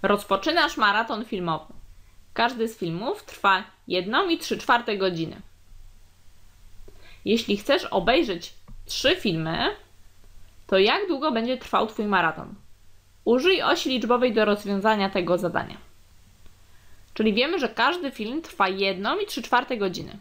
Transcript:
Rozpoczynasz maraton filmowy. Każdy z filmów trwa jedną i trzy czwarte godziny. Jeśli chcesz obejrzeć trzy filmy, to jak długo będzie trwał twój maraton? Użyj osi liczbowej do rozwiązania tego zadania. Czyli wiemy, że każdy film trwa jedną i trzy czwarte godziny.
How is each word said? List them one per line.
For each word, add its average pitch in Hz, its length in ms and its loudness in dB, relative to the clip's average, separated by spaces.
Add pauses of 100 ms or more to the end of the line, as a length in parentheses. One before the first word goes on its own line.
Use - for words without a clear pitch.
Rozpoczynasz 302 720 2
maraton 220 480 2
filmowy. 175 480 -4 (600)
Każdy 226 340 0
z 226 100 -8
filmów 196 460 -4
trwa 196 400 2 (240)
jedną 208 400 0
i 330 100 2
trzy - 200 -4
czwarte 233 400 2
godziny. 175 440 -2 (1800)
Jeśli 208 320 2
chcesz - 280 0
obejrzeć 214 680 0 (320)
trzy - 300 2
filmy, 165 600 -2 (920)
to 190 100 4
jak 269 300 4
długo 302 240 0
będzie 240 260 -2
trwał 214 300 0
twój 220 180 -6
maraton? 185 500 0 (680)
Użyj 294 360 4
osi - 280 0
liczbowej 240 440 2
do 220 120 4
rozwiązania 202 640 2
tego 180 280 2
zadania. - 400 -2 (1400)
Czyli 220 200 2
wiemy, 285 260 0
że 262 100 -2
każdy 285 420 0
film 240 300 -6
trwa - 260 0
jedną 196 520 0
i 415 60 -2
trzy - 160 -8
czwarte 247 360 0
godziny. 185 440 -4